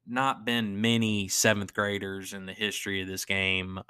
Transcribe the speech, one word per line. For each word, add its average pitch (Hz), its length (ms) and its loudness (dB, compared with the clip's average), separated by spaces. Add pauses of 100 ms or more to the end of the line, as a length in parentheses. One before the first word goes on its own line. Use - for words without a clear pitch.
not 127 380 0
been 110 380 0
many 110 460 4
seventh 101 440 2
graders 98 640 -2
in 95 100 -12
the 95 80 -8
history 98 480 -2
of 92 80 -4
this 95 160 -6
game, 95 640 0